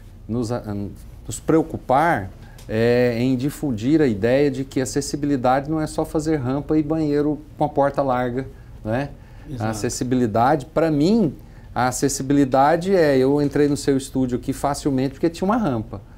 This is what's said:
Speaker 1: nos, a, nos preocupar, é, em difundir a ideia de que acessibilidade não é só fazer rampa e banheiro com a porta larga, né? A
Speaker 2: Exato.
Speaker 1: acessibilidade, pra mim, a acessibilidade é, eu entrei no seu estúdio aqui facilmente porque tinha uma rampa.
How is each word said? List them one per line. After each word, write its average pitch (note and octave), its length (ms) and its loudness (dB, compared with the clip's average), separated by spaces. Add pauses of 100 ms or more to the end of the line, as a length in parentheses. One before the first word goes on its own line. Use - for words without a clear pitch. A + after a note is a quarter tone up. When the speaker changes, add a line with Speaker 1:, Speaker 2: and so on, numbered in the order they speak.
(260)
Speaker 1:
nos, A2+ 240 -4
a, A#2+ 120 -4 (680)
nos A#2 100 -10
preocupar, C#3+ 920 0 (380)
é, A#2+ 520 2
em C3 160 2
difundir C3+ 680 0
a D3 60 4
ideia B2 420 2
de C3 140 -4
que - 160 -6
acessibilidade C#3 920 -2
não D#3 120 -2
é D3+ 60 -2
só D#3 180 -4
fazer D#3 320 -2
rampa C#3 400 -2
e D#3 60 2
banheiro D3 560 0 (180)
com D#3 80 0
a C#3+ 40 -2
porta C#3+ 320 2
larga, B2+ 460 -2 (380)
né? B2+ 240 -2 (400)
A D3+ 40 -10
Speaker 2:
Exato. A2 180 -4
Speaker 1:
acessibilidade, B2 960 0
pra D#3+ 220 0
mim, D#3+ 440 2 (420)
a B2 140 2
acessibilidade C#3+ 1040 2
é, D3 220 6
eu C#3 240 4
entrei D3 260 2
no C#3+ 80 0
seu C#3 220 0
estúdio C3 400 -2
aqui B2+ 160 -4
facilmente C#3 600 -2
porque E3+ 140 0
tinha E3+ 160 -4
uma G#3 120 2
rampa. B2 420 -2 (180)